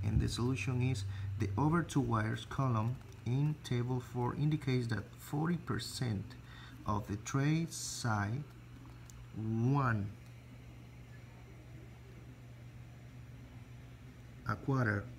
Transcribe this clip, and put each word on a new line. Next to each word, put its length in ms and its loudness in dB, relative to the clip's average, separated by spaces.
and 160 6
the 80 2
solution 540 2
is 220 2
the 100 2
over 240 6
two 180 4
wires 480 2
column 480 2
in 280 4
table 360 2
four 240 2
indicates 520 4
that 160 2
forty 380 2
percent 680 0
of 220 2
the 80 0
tray 540 2
side 720 0
one 760 4
a 80 2
quarter 480 4